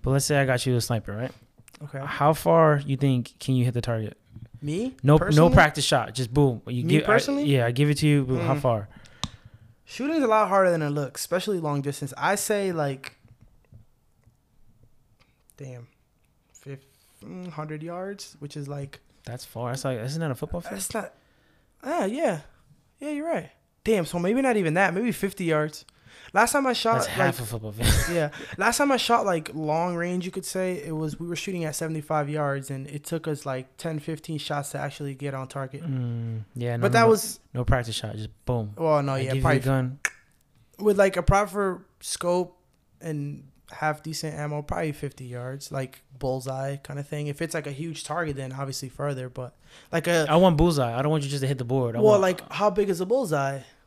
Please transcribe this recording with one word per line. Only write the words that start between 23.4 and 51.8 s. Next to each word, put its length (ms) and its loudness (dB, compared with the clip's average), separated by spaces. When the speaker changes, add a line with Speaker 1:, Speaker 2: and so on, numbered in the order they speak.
Speaker 2:
Damn, 220 2
so 140 -4
maybe 220 2
not 160 2
even 180 2
that. 180 4
Maybe 180 -2
fifty 340 -4
yards. 400 0
Last 200 4
time 120 2
I 80 2
shot, 220 2
Speaker 1:
That's 120 2
half 320 0
Speaker 2:
like, 60 -6
Speaker 1:
a 40 -10
football 240 -8
field. 160 2
<laughs> 80 -2
Speaker 2:
yeah. 180 2
Last 200 2
time 140 4
I 60 4
shot, 280 2
like, 280 0
long 420 0
range, 300 -2
you 60 -8
could 140 -8
say, 380 -2
it 120 -8
was, 240 -4
we 80 -8
were 80 -6
shooting 300 -6
at 100 -6
seventy-five 540 -2
yards, 420 -2
and 160 -8
it 160 -10
took 240 -6
us, 180 -4
like, 320 -8
ten, 220 -6
fifteen 400 -8
shots 320 -6
to 80 -8
actually 360 -8
get 180 -8
on 140 -8
target. 360 -10
Speaker 1:
Mm, 580 -4
yeah, 220 -2
no, 40 -2
Speaker 2:
But 100 2
Speaker 1:
no, 80 6
Speaker 2:
that 40 6
Speaker 1:
no. 60 8
Speaker 2:
was 300 2
Speaker 1:
No 120 -2
practice 300 0
shot, 200 -8
just 140 -8
boom. 320 -4
Speaker 2:
Well, 260 2
no, 100 -2
Speaker 1:
I 60 -2
Speaker 2:
yeah, 80 -2
Speaker 1:
give 100 -2
you 40 0
Speaker 2:
probably 180 4
Speaker 1:
the 60 -4
gun. 340 0
Speaker 2:
with, 180 2
like, 200 6
a 60 -2
proper 600 2
scope 560 -2
and 420 -8
half 320 -4
decent 320 -8
ammo, 260 -6
probably 320 -4
fifty 320 -10
yards, 480 -12
like, 280 -8
bullseye 600 -4
kind 220 -10
of 80 -10
thing. 200 -6
If 140 -6
it's, 120 -6
like, 140 -6
a 40 -8
huge 340 -8
target, 320 -4
then 160 -8
obviously 360 -8
further, 400 -6
but, 260 -12
like, 160 0
a 220 4
Speaker 1:
I 80 6
want 200 8
bullseye. 400 4
I 40 0
don't 100 2
want 140 0
you 40 -6
just 120 -4
to 60 0
hit 100 0
the 80 -4
board. 300 0